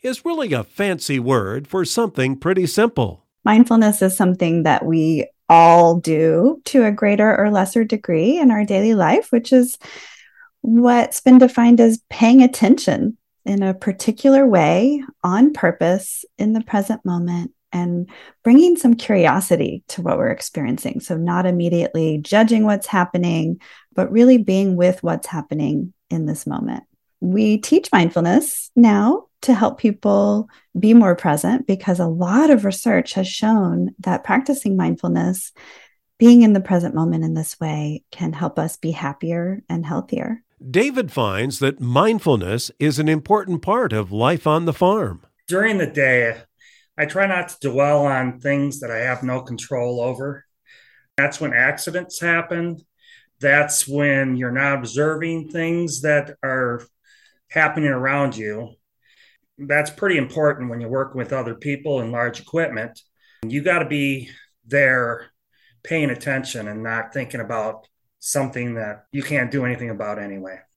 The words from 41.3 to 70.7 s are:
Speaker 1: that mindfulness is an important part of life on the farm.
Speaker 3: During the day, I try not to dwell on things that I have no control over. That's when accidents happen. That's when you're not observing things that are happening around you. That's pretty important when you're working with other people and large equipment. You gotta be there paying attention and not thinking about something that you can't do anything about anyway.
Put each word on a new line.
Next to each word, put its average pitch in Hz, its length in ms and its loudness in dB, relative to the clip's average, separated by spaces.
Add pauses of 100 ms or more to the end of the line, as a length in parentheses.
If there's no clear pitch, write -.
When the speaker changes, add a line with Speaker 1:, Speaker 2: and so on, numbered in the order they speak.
Speaker 1:
that 135 220 -2
mindfulness 123 960 -2
is 143 180 -2
an 151 120 -2
important 180 520 -2
part 214 300 -2
of 104 220 -6
life 135 340 0
on 160 160 0
the 165 80 -2
farm. 180 500 -2 (240)
Speaker 3:
During 202 320 -2
the 160 100 -2
day, 123 500 0 (600)
I 151 80 -2
try 190 200 -4
not 180 240 -4
to - 200 -8
dwell 143 360 0
on 127 340 -4
things 143 400 -4
that 120 100 -12
I 113 100 -8
have 127 240 -6
no 127 180 -6
control 123 580 -8
over. 131 460 -8 (720)
That's 143 240 -4
when 135 120 -6
accidents 147 680 -4
happen. 170 580 -4 (640)
That's 147 440 0
when 135 520 -2
you're 123 140 -6
not 139 260 -2
observing 156 720 -6
things 165 540 -6
that 147 380 -2
are 127 400 -6 (680)
happening 156 400 -2
around 135 480 -4
you. 107 380 -12 (840)
That's 147 320 -4
pretty 190 280 -4
important 143 520 -4
when 117 100 -10
you're 117 100 -10
working 135 280 -6
with 123 160 -8
other 117 220 -8
people 143 440 -8
and 117 140 -8
large 120 260 -6
equipment. 123 640 -8 (440)
You 139 180 -6
gotta 170 220 -2
be 139 440 -6 (360)
there 127 680 -2 (500)
paying 156 260 -4
attention 123 600 -8
and 107 140 -14
not 113 280 -8
thinking 123 300 -12
about 110 440 -10 (400)
something 123 500 -6
that 107 360 -12
you 143 100 -8
can't 131 300 -4
do 135 140 -4
anything 120 240 -8
about 104 280 -10
anyway. 95 400 -14 (200)